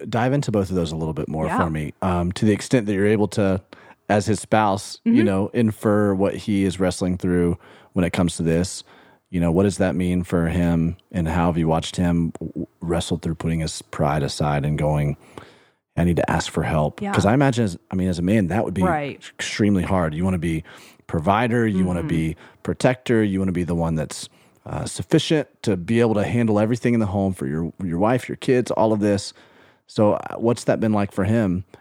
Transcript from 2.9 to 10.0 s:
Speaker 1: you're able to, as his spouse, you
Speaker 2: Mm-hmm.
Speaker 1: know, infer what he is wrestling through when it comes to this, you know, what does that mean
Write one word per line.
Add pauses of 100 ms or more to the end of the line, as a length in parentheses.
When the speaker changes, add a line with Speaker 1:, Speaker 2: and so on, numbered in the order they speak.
Speaker 1:
you're
able
to, (480)
as
his
spouse,
you
Speaker 2:
Mm-hmm.
Speaker 1:
know,
infer
what
he
is
wrestling
through (360)
when
it
comes
to
this, (480)
you
know,
what
does
that
mean